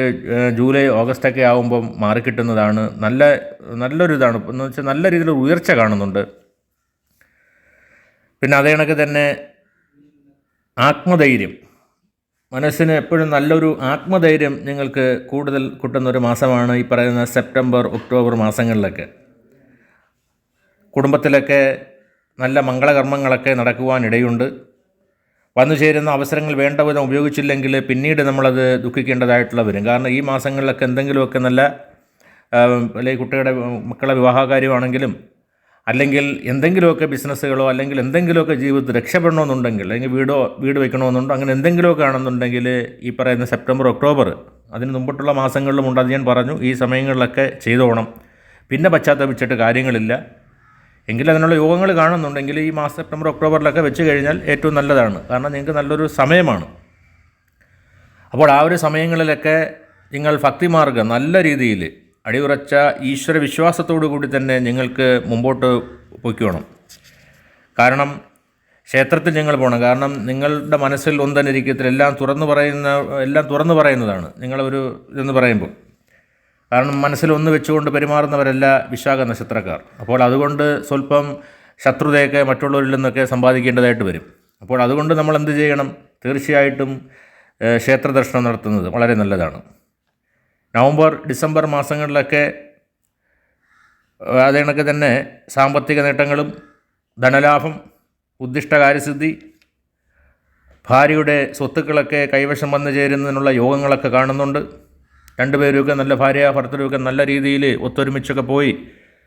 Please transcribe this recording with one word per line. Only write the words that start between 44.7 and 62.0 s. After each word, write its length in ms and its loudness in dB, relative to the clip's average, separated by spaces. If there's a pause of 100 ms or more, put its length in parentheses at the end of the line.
അതിന് 160 -6
മുമ്പിട്ടുള്ള 420 -4
മാസങ്ങളിലും 560 0
ഉണ്ട്, 120 2
അത് 100 2
ഞാൻ 140 -2
പറഞ്ഞു, 380 0
ഈ 100 0
സമയങ്ങളിലൊക്കെ 920 0
ചെയ്തോണം. 440 2 (640)
പിന്നെ 200 2
പശ്ചാത്തപിച്ചിട്ട് 640 0
കാര്യങ്ങളില്ല. 580 0 (960)
എങ്കിൽ 220 -2
അതിനുള്ള 240 4
യോഗങ്ങൾ 380 2
കാണുന്നുണ്ടെങ്കിൽ 680 0
ഈ 100 -2
മാസം 260 -6
സെപ്റ്റംബർ, 340 -8
ഒക്ടോബറിലൊക്കെ 500 2
വെച്ച് 220 0
കഴിഞ്ഞാൽ 420 2
ഏറ്റവും 300 0
നല്ലതാണ്. 440 2 (100)
കാരണം 240 -2
നിങ്ങൾക്ക് 260 -6
നല്ലൊരു 280 -2
സമയമാണ്. 600 2 (1700)
അപ്പോൾ 180 4
ആ 100 6
ഒരു 160 2
സമയങ്ങളിലൊക്കെ 800 0 (560)
നിങ്ങൾ 220 -2 (100)
ഭക്തിമാർഗ്ഗം 640 2
നല്ല 340 2
രീതിയിൽ 400 0 (440)